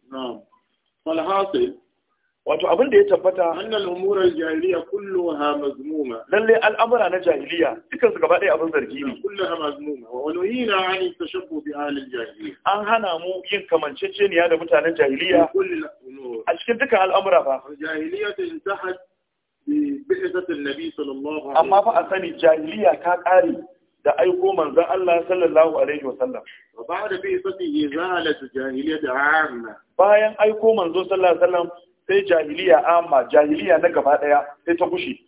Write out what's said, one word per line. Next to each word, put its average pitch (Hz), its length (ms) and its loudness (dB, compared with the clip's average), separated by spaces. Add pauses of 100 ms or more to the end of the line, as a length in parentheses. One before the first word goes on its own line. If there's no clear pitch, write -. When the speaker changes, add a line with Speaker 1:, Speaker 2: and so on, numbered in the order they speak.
(100)
Speaker 1:
Na'am. 131 320 -10 (640)
Wal 160 120 -2
hasil, 175 560 -2 (720)
Speaker 2:
Wato, 160 260 0
abin 240 180 4
da 214 60 4
ya 202 80 10
tabbata, 180 480 2
Speaker 1:
anna 214 240 -6
al-umur 190 460 -2
al-jahiliya 165 580 0 (100)
kulluha 170 720 -4
mazmuma. 135 720 -6
Speaker 2:
lalle 220 300 4
al'amura 220 480 2
na 185 100 -2
jahiliya 147 560 -2 (160)
dukkan - 200 2
su 185 80 -8
gaba 165 200 2
ɗaya 180 140 0
abin 160 180 -2
zargi 139 320 -4
ne. 127 180 -8
Speaker 1:
Kulluha 190 380 -6
mazmuma. 143 480 -8
Wa 139 240 -6
nuhina 208 440 -2 (120)
an 190 320 -4
tashabbu - 440 -8
bi 147 120 -8
ahli 143 240 -6
al-jahiliya. 113 640 -12
Speaker 2:
An 202 220 -2
hana 208 320 0
mu 180 240 -8 (100)
yin 190 160 -6
kamanceceniya 170 800 0
da 165 80 4
mutanen 165 400 0
jahiliya 165 500 2
Speaker 1:
Fi - 60 -12
kulli 359 320 -2
al-umur. 262 600 -14
Speaker 2:
a 170 100 0
cikin 233 240 -2
dukkan 254 200 2
al'amura 190 440 2
fa. 135 240 -2
Speaker 1:
Al-jahiliya 311 680 -6
intahat 330 580 -8 (720)
bi 143 400 -2
bi'sati 185 440 -2
an-nabi 143 440 -6
sallallahu 139 560 -8
alaihi 151 80 4
Speaker 2:
Amma 196 240 6
fa 170 80 4
a 165 160 0
sani 185 320 -4
jahiliya 160 640 2
ta 175 160 2
ƙare 180 320 4 (520)
da 147 120 2
aiko 180 400 2
manzon 156 320 2
Allah 175 400 2
sallallahu 160 480 4
alaihi 143 280 0
wa 127 120 -6
sallam. 127 260 -6 (320)
Speaker 1:
Wa 113 140 -16
ba'da 190 320 -6
bi'satihi 180 720 -4
zalat 170 480 -4
al-jahiliya 135 680 -6
'amma. 135 640 -2 (220)
Speaker 2:
Bayan 208 420 6
aiko 220 340 4
manzo 180 300 0
sallallahu 185 320 2
alaihi - 40 -6
wa 180 60 6
sallam, 175 240 0 (400)
sai 196 160 4
jahiliya 160 520 4 (200)
amma, 143 320 2
jahiliya 156 480 4
na 170 100 2
gaba 143 300 2
ɗaya 143 240 2 (240)
sai 170 100 0
ta 175 100 0
gushe. 160 280 -6 (140)